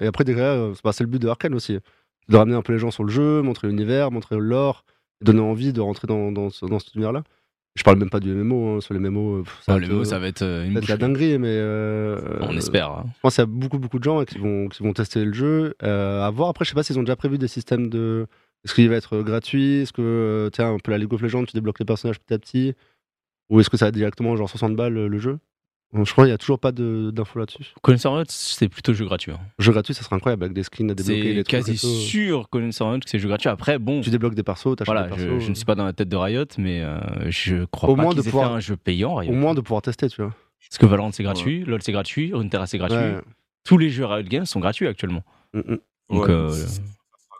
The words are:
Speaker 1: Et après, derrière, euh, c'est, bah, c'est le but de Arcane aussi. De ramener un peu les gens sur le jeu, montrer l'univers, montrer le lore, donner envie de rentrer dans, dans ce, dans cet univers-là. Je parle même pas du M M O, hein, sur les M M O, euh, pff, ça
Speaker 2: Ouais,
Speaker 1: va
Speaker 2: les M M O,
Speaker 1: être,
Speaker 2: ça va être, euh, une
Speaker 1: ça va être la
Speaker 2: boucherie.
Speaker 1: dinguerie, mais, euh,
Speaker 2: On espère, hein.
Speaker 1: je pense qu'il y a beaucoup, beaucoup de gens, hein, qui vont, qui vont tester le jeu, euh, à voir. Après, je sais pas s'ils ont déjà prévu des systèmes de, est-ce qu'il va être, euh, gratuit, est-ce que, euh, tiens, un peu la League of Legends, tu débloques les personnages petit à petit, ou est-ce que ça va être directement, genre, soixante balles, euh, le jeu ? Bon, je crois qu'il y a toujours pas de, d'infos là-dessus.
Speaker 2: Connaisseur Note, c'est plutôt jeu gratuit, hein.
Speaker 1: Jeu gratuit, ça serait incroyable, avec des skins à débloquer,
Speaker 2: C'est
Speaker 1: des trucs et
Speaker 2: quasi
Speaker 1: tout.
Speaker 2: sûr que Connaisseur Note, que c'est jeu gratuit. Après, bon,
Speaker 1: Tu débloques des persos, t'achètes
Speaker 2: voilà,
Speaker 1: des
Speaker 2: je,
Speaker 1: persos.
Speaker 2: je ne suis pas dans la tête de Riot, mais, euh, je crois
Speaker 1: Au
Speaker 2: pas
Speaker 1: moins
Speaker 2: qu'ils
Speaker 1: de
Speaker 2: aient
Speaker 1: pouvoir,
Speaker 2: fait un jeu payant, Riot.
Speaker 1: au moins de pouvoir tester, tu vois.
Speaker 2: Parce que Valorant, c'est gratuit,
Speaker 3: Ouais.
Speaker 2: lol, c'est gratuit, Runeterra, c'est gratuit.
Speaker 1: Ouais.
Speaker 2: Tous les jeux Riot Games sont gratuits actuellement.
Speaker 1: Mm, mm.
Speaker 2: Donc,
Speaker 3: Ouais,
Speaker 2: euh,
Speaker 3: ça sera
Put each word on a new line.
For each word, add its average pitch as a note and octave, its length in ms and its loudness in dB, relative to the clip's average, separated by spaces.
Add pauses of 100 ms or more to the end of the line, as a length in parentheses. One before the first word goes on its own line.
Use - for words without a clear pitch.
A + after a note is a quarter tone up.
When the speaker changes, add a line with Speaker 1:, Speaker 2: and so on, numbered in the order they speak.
Speaker 1:
Et G#2+ 40 0
après, B2 180 2
derrière, B2+ 280 2
euh, A2+ 220 -2
c'est, - 100 -16
bah, G#2+ 80 2
c'est B2 120 -2
le A2+ 40 -2
but B2 140 -2
de A2+ 60 2
Arcane C3+ 260 -2
aussi. A2 240 -4 (500)
De A2 80 8
ramener A2 200 8
un A#2 60 0
peu A#2 120 -2
les A2+ 40 0
gens A2+ 120 0
sur G#2+ 140 -4
le G#2 60 0
jeu, D3 300 2
montrer B2 280 -2
l'univers, A2+ 420 0
montrer A2+ 260 -6
le G#2+ 60 0
lore, C3 420 0 (380)
donner A2 180 8
envie A2 320 0
de A#2 80 -2
rentrer G2+ 280 -4
dans, G#2 240 0
dans G2+ 180 -2
ce, - 160 -12
dans G2+ 120 0
cet - 160 -10
univers-là. A2 280 -2 (540)
Je - 80 -4
parle G2 140 10
même G2 120 0
pas G#2 100 0
du F#2+ 120 -4
M G2 80 -2
M A2+ 120 0
O, A2+ 240 -2
hein, G#2 40 -2
sur G2+ 140 -8
les F#2+ 60 -2
M G2 60 -2
M G2 100 -2
O, G#2 200 -2
euh, F#2+ 80 -4
pff, - 180 -16
ça G2 120 4
Speaker 2:
Ouais, F#2+ 60 4
Speaker 1:
va F2 60 -4
Speaker 2:
les - 0 -
M F#2+ 60 -2
M G#2 60 2
O, A2+ 40 0
Speaker 1:
être, A2 60 -2
Speaker 2:
ça F#2+ 100 -2
va F#2 100 -4
être, F#2+ 140 -6
euh, F2 220 -2
une G2 100 -2
Speaker 1:
ça - 0 -
va A2+ 60 0
être G#2 80 -4
la G#2+ 80 0
Speaker 2:
boucherie. B2 160 0
Speaker 1:
dinguerie, D3 260 2
mais, A#2+ 120 -2
euh, G#2+ 880 -2
Speaker 2:
On E2 160 -2
espère, E2 340 -2
hein. D#2+ 140 -8 (100)
Speaker 1:
je - 60 -20
pense C3 140 4
qu'il B2+ 80 4
y - 20 4
a - 20 4
beaucoup, B2+ 320 -4
beaucoup B2+ 200 -4
de A#2+ 60 -4
gens, D#3 160 2
hein, C#3 40 -2
qui - 140 -10
vont, G2+ 300 -2
qui - 140 -10
vont G#2 100 2
tester G#2+ 320 -2
le G#2 80 0
jeu, D3+ 500 0
euh, G2+ 440 0
à G#2+ 40 0
voir. C#3 180 0
Après, F3 160 -2
je - 60 -2
sais - 40 -10
pas D3+ 80 2
s'ils C3+ 160 -2
ont B2+ 40 0
déjà B2 140 0
prévu C#3 220 -2
des C3 100 -2
systèmes A#2+ 420 -2
de, A2+ 360 -2 (380)
est-ce G#2 100 -8
qu'il A#2 140 8
va A#2 80 4
être, A2 200 -4
euh, G#2+ 60 0
gratuit, C#3 600 0
est-ce C3 100 -6
que, A#2+ 100 -4
euh, A2 480 0
tiens, A#2 240 0
un G#2 40 -4
peu A2 120 -6
la G#2 80 0
League G#2+ 140 -2
of A2 100 -2
Legends, A#2+ 220 0
tu - 80 -8
débloques G#2+ 260 -2
les G#2+ 80 -4
personnages A2+ 320 -2
petit - 160 -4
à G#2+ 40 0
petit, B2+ 360 -2 (760)
ou G#2+ 100 10
est-ce G#2 100 8
que A#2+ 60 2
ça A2 80 4
va G#2 60 4
être A2+ 40 -4
directement, G#2+ 420 -2
genre, G#2 140 -2
soixante A2 240 -2
balles, A#2 220 -2
euh, G#2+ 120 -2
le G#2 100 -2
jeu ? C3 200 -4 (540)
Bon, G#2+ 120 2
je G2+ 60 0
crois C3+ 140 8
qu'il C3 80 6
y - 20 2
a G#2 40 -2
toujours C3+ 200 0
pas C3 140 0
de, A2+ 400 -2
d'infos A2+ 260 -6
là-dessus. - 420 -10
Speaker 2:
Connaisseur C3 320 6
Note, D#3+ 160 -2
c'est - 400 -2
plutôt - 240 -2
jeu G#2+ 120 0
gratuit, F2+ 260 -4
hein. D#2+ 80 -10 (220)
Speaker 1:
Jeu G#2 100 8
gratuit, G#2+ 240 2
ça - 80 -10
serait - 140 -2
incroyable, G#2 260 0
avec F#2 100 -4
des F#2+ 120 -4
skins G#2+ 260 -4
à G2+ 40 -2
débloquer, G#2 280 0
Speaker 2:
C'est G#2+ 120 0
Speaker 1:
des G2+ 100 0
trucs - 100 0
et - 40 2
Speaker 2:
quasi A2+ 200 -2
Speaker 1:
tout. A#2+ 80 -4
Speaker 2:
sûr A#2+ 600 0
que - 20 -20 (100)
Connaisseur A#2 320 -2
Note, B2+ 140 -2
que - 40 -14
c'est G#2+ 120 -2
jeu G2+ 80 -2
gratuit. G#2 200 0
Après, C3 300 0
bon, C3 220 -2
Speaker 1:
Tu A2+ 100 -2
débloques A#2 240 0
des G#2 80 -2
persos, G#2 340 -2
t'achètes G#2+ 160 -4
Speaker 2:
voilà, G2 160 0
Speaker 1:
des F#2+ 80 -8
Speaker 2:
je, F2+ 120 -4
Speaker 1:
persos. B2 160 0
Speaker 2:
je G#2+ 60 -2
ne G2+ 40 -2
suis A2 100 -8
pas G#2+ 120 2
dans G2+ 80 -2
la F#2+ 80 -2
tête F#2+ 160 -2
de F#2+ 80 -2
Riot, G#2 280 0 (140)
mais, F2+ 240 -2
euh, D2+ 160 -6 (320)
je F2+ 360 0
crois - 220 0
Speaker 1:
Au C3+ 60 8
Speaker 2:
pas C3+ 80 4
Speaker 1:
moins E3 80 4
Speaker 2:
qu'ils D3 120 2
Speaker 1:
de G#2 40 -2
Speaker 2:
aient A2+ 40 0
Speaker 1:
pouvoir, C3 200 2
Speaker 2:
fait A#2 60 -2
un A2 40 -2
jeu G2 160 -4
payant, G2 380 -2
Riot. A2 160 -2
Speaker 1:
au A#2+ 60 0
moins D3+ 180 2
de C#3 60 0
pouvoir A2 200 -2
tester, B2+ 280 -2
tu - 140 -8
vois. G#2 120 -6 (340)
Speaker 2:
Parce - 100 -14
que - 80 -4
Valorant, G#2 260 0
c'est G#2 100 -10
gratuit, G2 380 -4
Speaker 3:
Ouais. F3+ 100 -10
Speaker 2:
lol, A2 120 -4
c'est G#2+ 100 -4
gratuit, D3 420 -4
Runeterra, G2 320 -4
c'est G2+ 120 -6
gratuit. F#2 180 -2
Speaker 1:
Ouais. A2 240 -2 (440)
Speaker 2:
Tous F3+ 140 6
les D#3+ 100 4
jeux B2+ 180 -4
Riot G#2 220 -4
Games C#3 180 -2
sont - 140 -4
gratuits G#2 280 -2
actuellement. F2 340 -4 (320)
Speaker 1:
Mm, G#2+ 60 -4
mm. A2+ 180 -4 (320)
Speaker 2:
Donc, G#2 140 2
Speaker 3:
Ouais, F#2+ 60 6
Speaker 2:
euh, D#2+ 200 2
Speaker 3:
ça D#2 160 -4
sera G2 720 -14